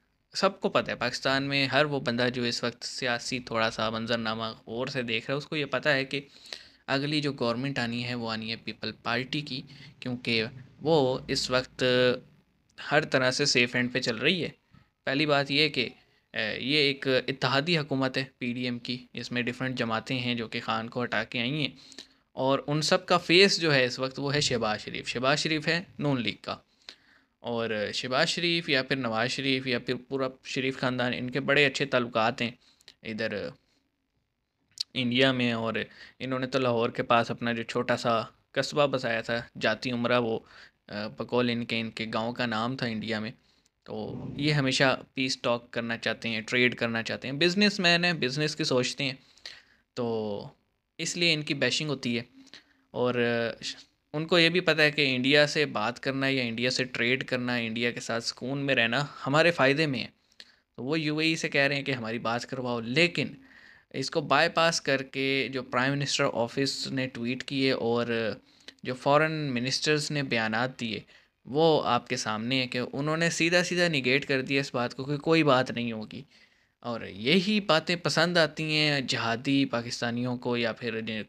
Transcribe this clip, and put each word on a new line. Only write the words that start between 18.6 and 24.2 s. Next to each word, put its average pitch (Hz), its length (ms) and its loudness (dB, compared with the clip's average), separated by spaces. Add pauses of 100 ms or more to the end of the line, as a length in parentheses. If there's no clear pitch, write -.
की, 123 360 -8
इसमें 120 300 -4
डिफरेंट 123 320 -4
जमातें 113 400 -2
हैं 123 200 -2
जो 113 120 -6
कि 117 120 -6
खान 113 280 -2
को 123 140 -4
हटा 113 220 0
के 127 140 -8
आई 117 120 -2
हैं 147 280 -4 (580)
और 135 220 2
उन 147 220 0
सब 185 240 2
का 180 140 4
फेस 185 420 6
जो 165 100 2
है 131 160 6
इस 120 120 -4
वक्त 131 200 -4
वो 143 100 -4